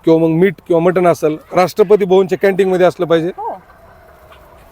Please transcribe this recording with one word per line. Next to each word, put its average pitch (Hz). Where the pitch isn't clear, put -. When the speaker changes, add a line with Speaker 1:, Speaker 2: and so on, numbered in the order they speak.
Speaker 1:
किंवा 160
मग 165
मीट 170
किंवा 165
मटण 180
असेल, 156
राष्ट्रपती 190
भवनच्या 185
कॅन्टीन 190
मध्ये 185
असलं 170
पाहिजे? 165
Speaker 2:
हो. 403